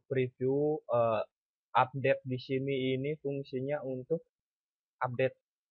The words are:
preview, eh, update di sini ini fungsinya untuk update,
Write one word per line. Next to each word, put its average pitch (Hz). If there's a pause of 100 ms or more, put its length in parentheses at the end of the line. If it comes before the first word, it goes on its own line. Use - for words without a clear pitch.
preview, 135
eh, 117 (540)
update 131
di 127
sini 135
ini 143
fungsinya 139
untuk 131 (840)
update, 127 (360)